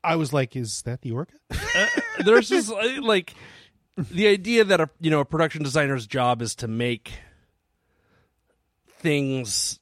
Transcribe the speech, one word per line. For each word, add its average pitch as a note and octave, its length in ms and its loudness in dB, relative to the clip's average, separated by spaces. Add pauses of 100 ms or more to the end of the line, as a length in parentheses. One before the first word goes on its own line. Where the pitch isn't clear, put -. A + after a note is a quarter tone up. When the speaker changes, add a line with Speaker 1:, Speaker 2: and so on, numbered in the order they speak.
Speaker 1:
I E3 140 2
was D3 160 -2
like, C3+ 220 -2
"Is A#2 280 -6
that A#2+ 180 -8
the B2 100 -8
orca?" C3 220 -8 (160)
<laughs> - 60 -8 (200)
Speaker 2:
Uh, G3 120 2 (360)
there's A3 240 6
just, A3 240 0
uh, A#3 300 -2
like, G#3+ 320 0 (640)
the F3 300 0
idea G#3 360 4
that F#3+ 160 4
a, D#3+ 100 0 (120)
you D#3+ 100 2
know, D3+ 80 4
a C#3 60 0
production D#3+ 380 0
designer's C3+ 440 0
job B2 340 0
is A2+ 140 -6
to A2+ 140 -8
make A#2 420 -4 (1900)
things C3+ 840 -2